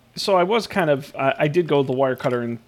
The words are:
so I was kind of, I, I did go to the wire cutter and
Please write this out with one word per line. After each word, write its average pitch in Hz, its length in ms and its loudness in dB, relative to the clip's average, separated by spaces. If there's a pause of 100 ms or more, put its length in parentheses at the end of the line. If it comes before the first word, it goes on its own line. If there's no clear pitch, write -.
(160)
so 202 200 0
I 175 80 4
was 208 220 0
kind 170 240 -2
of, 139 260 -2
I, 135 240 0
I 156 80 2
did 165 200 0
go 143 160 2
to 123 40 -4
the 131 60 -2
wire 131 220 0
cutter 123 260 -2
and 120 160 -6 (100)